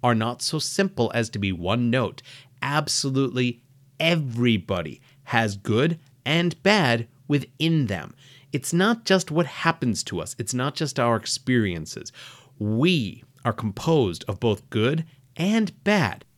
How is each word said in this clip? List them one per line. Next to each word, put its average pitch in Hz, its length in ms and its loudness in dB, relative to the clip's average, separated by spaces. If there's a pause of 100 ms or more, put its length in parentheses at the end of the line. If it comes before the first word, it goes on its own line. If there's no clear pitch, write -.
are 120 120 4
not 117 260 -2
so - 180 -4
simple 190 560 0
as 113 160 0
to 107 80 -8
be 98 140 0
one 104 380 0
note. 120 320 -2 (400)
Absolutely 135 1000 0 (380)
everybody 117 1000 0 (240)
has 110 320 0
good 131 420 0 (260)
and 170 380 0
bad 131 460 2 (200)
within 147 580 0
them. 92 280 -6 (380)
It's 139 200 -4
not 214 320 2
just 185 260 2
what 156 160 2
happens - 580 -2
to 85 160 -6
us. - 180 -10
It's 113 140 -6
not 131 220 -2
just 143 260 -4
our 117 160 2
experiences. 101 960 -2 (460)
We 117 640 0 (200)
are 117 80 0
composed 110 760 0
of 98 100 -6
both 110 320 -2
good 135 340 0 (320)
and 208 460 0
bad. 185 420 0 (140)